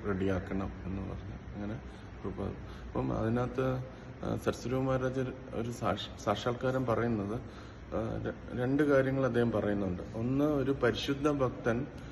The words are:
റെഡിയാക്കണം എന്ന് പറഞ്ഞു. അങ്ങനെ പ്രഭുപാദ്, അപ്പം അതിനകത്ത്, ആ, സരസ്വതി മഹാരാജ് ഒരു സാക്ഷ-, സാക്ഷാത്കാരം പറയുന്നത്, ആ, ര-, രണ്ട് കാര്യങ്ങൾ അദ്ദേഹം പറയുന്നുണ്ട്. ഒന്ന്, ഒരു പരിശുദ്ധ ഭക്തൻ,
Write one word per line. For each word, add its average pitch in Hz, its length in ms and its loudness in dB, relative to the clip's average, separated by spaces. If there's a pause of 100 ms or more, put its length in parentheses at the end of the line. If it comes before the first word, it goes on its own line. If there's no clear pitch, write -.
റെഡിയാക്കണം 95 640 0 (120)
എന്ന് 95 180 -4
പറഞ്ഞു. 92 520 -8
അങ്ങനെ 104 260 -6 (420)
പ്രഭുപാദ്, 95 320 -4 (320)
അപ്പം 120 320 -2
അതിനകത്ത്, 123 640 2 (400)
ആ, 113 120 0
സരസ്വതി 117 380 -2
മഹാരാജ് 131 460 2 (340)
ഒരു 117 160 -2
സാക്ഷ-, 101 540 -2
സാക്ഷാത്കാരം 123 640 2
പറയുന്നത്, 113 540 2 (420)
ആ, 110 480 -2
ര-, - 280 -8
രണ്ട് 131 240 4
കാര്യങ്ങൾ 135 420 6
അദ്ദേഹം 120 260 4
പറയുന്നുണ്ട്. 101 520 2 (120)
ഒന്ന്, 131 300 2
ഒരു 139 260 2
പരിശുദ്ധ 135 580 2
ഭക്തൻ, 127 580 2 (240)